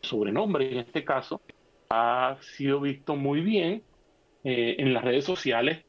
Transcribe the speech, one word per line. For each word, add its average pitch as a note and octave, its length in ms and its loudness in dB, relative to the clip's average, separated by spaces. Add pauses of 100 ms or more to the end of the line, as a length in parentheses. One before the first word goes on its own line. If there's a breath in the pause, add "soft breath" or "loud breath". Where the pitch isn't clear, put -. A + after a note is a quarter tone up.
Sobrenombre, C3 680 0
en B2 80 -4
este D3 240 -6
caso, - 380 -4 (480)
ha B2 520 2
sido C#3 400 -2
visto C#3+ 340 -4
muy C#3+ 260 0
bien, G3 420 0 (600)
eh, A#2+ 360 0
en C3+ 140 2
las A2+ 100 0
redes B2+ 220 2
sociales. C#3+ 640 0